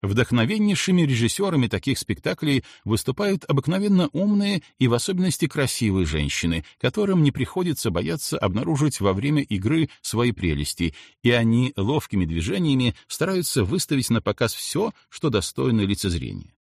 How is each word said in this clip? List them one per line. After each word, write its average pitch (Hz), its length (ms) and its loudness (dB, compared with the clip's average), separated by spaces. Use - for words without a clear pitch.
Вдохновеннейшими 165 1000 2
режиссерами 139 640 2
таких 110 320 -2
спектаклей 143 640 -2
выступают 135 600 -2
обыкновенно 185 680 2
умные 202 480 0
и 127 100 4
в 117 60 4
особенности 180 520 0
красивые 110 600 0
женщины, 78 580 -2
которым 185 420 2
не 143 100 4
приходится 160 580 -4
бояться 147 480 -4
обнаружить 139 640 -2
во 95 120 2
время 139 300 0
игры 110 480 -2
свои 117 320 0
прелести, 82 600 -2
и 120 80 4
они 120 460 2
ловкими 101 480 0
движениями 123 680 0
стараются 175 540 -2
выставить 135 460 -2
на 113 140 2
показ 110 320 0
все, 214 400 -4
что - 180 -4
достойно 120 540 0
лицезрения. 85 720 -4